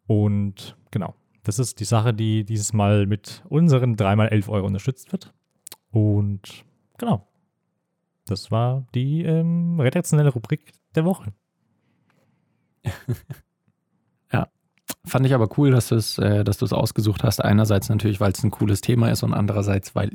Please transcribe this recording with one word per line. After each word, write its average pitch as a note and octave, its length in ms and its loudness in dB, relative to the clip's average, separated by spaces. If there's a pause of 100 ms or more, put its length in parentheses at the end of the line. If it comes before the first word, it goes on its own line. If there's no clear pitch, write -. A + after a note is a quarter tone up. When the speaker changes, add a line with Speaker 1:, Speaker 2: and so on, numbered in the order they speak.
Speaker 1:
Und G2+ 680 0 (140)
genau, F#2+ 240 -6 (300)
das G#2+ 160 -4
ist - 200 -6
die G#2+ 60 -8
Sache, A#2 260 0
die A2 320 -2
dieses G#2 300 -6
Mal G#2 320 4
mit - 420 -6
unseren C3 500 4
dreimal G#2+ 320 2
elf G#2 200 0
Euro G2+ 160 -2
unterstützt G2+ 460 -6
wird. - 200 -10 (600)
Und G#2 720 -2 (320)
genau, G#3+ 300 -4 (960)
das - 260 -6
war B2 440 -2
die, C#3+ 280 -2
ähm, E3+ 560 0
redaktionelle D3+ 520 2
Rubrik - 400 -6 (240)
der D#3+ 100 2
Woche. E3+ 280 -4 (1500)
Speaker 2:
<laughs> - 100 -6 (1400)
Ja, G2+ 160 -2 (580)
fand C3 200 0
ich C3 80 2
aber A2+ 240 2
cool, C#3+ 140 6
dass B2 180 2
du's, A2+ 280 -2
äh, G#2 260 2
dass G#2 140 -2
du's A2+ 160 -2
ausgesucht G#2+ 500 0
hast. A2 200 2
Einerseits G#2 460 2
natürlich, G#2 300 0
weil's G2 240 -2
ein G#2 80 0
cooles G#2 300 0
Thema A#2 300 2
ist A2+ 120 -2
und A2 100 0
andererseits, G2+ 640 -2
weil G2 200 0